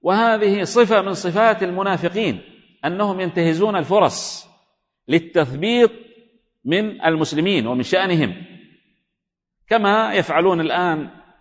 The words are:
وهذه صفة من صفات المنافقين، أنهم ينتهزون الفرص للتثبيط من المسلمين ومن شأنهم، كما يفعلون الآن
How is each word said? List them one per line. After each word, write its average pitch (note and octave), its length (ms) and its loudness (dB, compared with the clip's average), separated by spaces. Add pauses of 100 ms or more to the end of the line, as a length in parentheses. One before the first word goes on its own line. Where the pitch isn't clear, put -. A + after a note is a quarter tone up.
وهذه G#3 600 2
صفة G#3+ 380 2
من F#3+ 120 -4
صفات G#3 500 0
المنافقين، F3+ 760 -2 (440)
أنهم F#3+ 340 -2
ينتهزون F3+ 560 0
الفرص F3 760 0 (580)
للتثبيط E3 840 2 (760)
من G3 400 -2
المسلمين D#3 640 0
ومن B2 160 -2
شأنهم، F3 520 0 (1300)
كما G#3+ 460 0
يفعلون E3+ 480 0
الآن D#3+ 480 -2 (320)